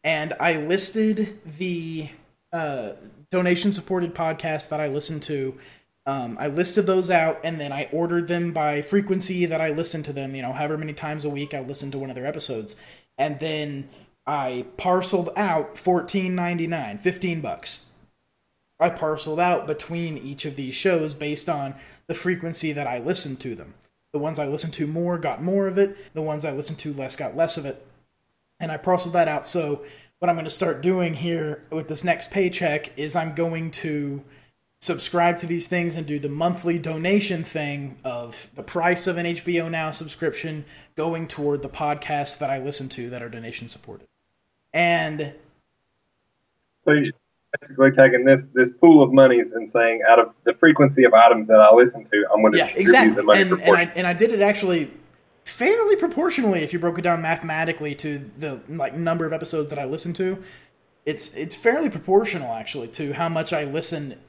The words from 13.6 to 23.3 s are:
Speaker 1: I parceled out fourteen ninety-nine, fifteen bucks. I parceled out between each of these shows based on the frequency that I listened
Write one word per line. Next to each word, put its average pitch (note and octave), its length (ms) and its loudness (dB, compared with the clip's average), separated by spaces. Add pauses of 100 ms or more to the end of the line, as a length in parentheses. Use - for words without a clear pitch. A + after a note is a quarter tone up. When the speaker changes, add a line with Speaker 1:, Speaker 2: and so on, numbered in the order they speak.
Speaker 1:
I C#3+ 400 -4 (100)
parceled F3+ 580 0
out E3+ 420 -2
fourteen F#3 580 -2
ninety-nine, E3 640 -6
fifteen F3+ 420 -4
bucks. - 460 -8 (920)
I E3+ 120 2
parceled D#3 480 -6
out F3+ 260 0
between D#3+ 540 -8
each C#3 260 -12
of C#3+ 100 -10
these C3 200 -10
shows D#3 400 0
based D3 340 -6
on C#3 240 -4 (320)
the E3 80 -8
frequency E3 600 -4
that C#3+ 120 -6
I B2 140 -6
listened C#3 400 -4